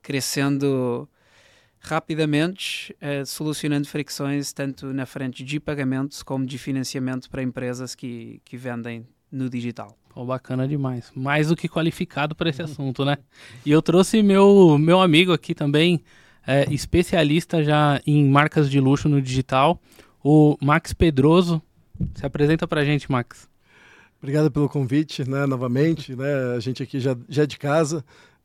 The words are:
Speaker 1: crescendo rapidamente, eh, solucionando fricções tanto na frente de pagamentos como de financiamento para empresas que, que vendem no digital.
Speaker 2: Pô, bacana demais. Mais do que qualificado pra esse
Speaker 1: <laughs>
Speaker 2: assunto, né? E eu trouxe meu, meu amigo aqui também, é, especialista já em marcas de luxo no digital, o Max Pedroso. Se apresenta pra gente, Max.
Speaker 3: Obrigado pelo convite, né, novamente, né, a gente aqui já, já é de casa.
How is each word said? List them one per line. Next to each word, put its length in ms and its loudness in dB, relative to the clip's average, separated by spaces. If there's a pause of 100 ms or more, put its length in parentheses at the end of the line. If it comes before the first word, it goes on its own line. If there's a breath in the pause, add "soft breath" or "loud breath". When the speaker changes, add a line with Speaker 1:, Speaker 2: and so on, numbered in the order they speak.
Speaker 1:
crescendo 1040 0 (720 soft breath)
rapidamente, 1200 -4
eh, 240 -6
solucionando 640 -4
fricções 640 -6
tanto 400 -8
na 140 -6
frente 360 -10
de 160 -6
pagamentos 640 -4
como 220 -6
de 140 -8
financiamento 720 -6
para 120 -8
empresas 520 -8
que, 500 -14
que 140 -16
vendem 480 -10 (260)
no 160 -4
digital. 480 -8 (140)
Speaker 2:
Pô, 160 -12
bacana 420 -4
demais. 460 -6
Mais 340 0
do 80 2
que 100 -6
qualificado 680 -4
pra 160 -2
esse 100 -8
Speaker 1:
<laughs> 0 -
Speaker 2:
assunto, 460 -6
né? 100 0 (480 loud breath)
E 60 -2
eu 100 6
trouxe 420 4
meu, 540 8
meu 240 4
amigo 320 6
aqui 220 -2
também, 480 2 (440 soft breath)
é, 260 2
especialista 920 0
já 440 2
em 200 4
marcas 440 4
de 100 2
luxo 260 2
no 140 2
digital, 580 0 (460 soft breath)
o 380 6
Max 320 0
Pedroso. 680 2 (540)
Se 100 -12
apresenta 420 0
pra 200 -2
gente, 260 -2
Max. 340 -6 (720 soft breath)
Speaker 3:
Obrigado 320 0
pelo 160 0
convite, 600 -4
né, 160 -2
novamente, 720 -2
né, 400 -2
a 20 -4
gente 240 -6
aqui 160 -8
já, 160 -2 (140)
já 140 -2
é 40 2
de 120 -14
casa. 440 -2 (420 soft breath)